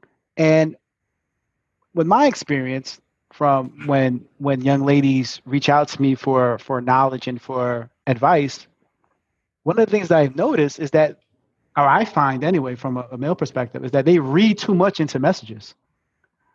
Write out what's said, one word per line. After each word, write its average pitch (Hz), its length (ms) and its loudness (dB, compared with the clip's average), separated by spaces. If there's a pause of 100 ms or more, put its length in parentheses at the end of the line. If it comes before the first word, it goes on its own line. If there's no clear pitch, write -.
(360)
And 160 400 2 (1160)
with 165 120 0
my 240 200 4
experience 135 720 -6 (320)
from 139 540 -2
when, 131 400 0 (100)
when 139 240 -4
young 139 220 0
ladies 139 640 2
reach 135 240 -2
out 147 180 2
to - 140 -8
me 135 120 2
for, 127 440 0
for 127 240 -8
knowledge 131 440 0
and 123 140 -8
for 123 480 -6 (180)
advice, 139 600 0 (960)
one 180 160 -2
of 226 80 4
the 214 40 -4
things 196 180 0
that 165 100 4
I've 139 180 2
noticed 175 420 0
is 151 120 -6
that, 156 300 2 (540)
or 143 140 2
I 180 160 4
find 139 400 -2
anyway, 147 300 -2
from 127 240 -6
a, 123 140 -12
a 127 40 -12
male 143 180 -4
perspective, 131 480 -6
is 123 100 -8
that 135 120 0
they 170 140 4
read 185 400 2
too - 160 -2
much 190 260 0
into 143 180 -4
messages. 120 560 -4 (800)